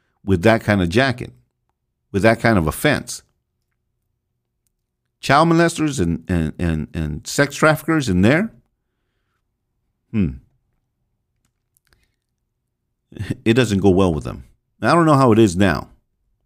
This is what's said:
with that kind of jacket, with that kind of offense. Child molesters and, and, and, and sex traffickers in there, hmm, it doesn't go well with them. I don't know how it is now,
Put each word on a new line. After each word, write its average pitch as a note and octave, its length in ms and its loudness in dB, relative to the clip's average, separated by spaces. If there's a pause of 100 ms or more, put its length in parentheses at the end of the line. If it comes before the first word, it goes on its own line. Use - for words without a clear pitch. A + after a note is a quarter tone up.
(240)
with F#2 180 0
that A2 200 2
kind G#2 200 0
of E2+ 80 -2
jacket, B2 420 -4 (760)
with G2 120 -4
that A2+ 180 2
kind A2+ 180 2
of D#2+ 80 0
offense. - 560 -4 (2000)
Child D3+ 280 2
molesters E3 520 0
and, E2+ 280 -2
and, E2 300 -2
and, D#2+ 340 -4
and D2+ 340 -8
sex C#3+ 300 -2
traffickers D#3 540 0
in F2+ 100 2
there, D3+ 320 2 (1600)
hmm, F#2 220 -2 (3000)
it A2+ 100 2
doesn't G#2 260 0
go G2 100 4
well F2+ 220 2
with D2 120 -6
them. A1 200 -12 (380)
I A#2 120 0
don't E3 120 2
know D3+ 100 4
how C3+ 160 4
it G#2+ 60 4
is G2+ 180 4
now, F#2 320 -2 (580)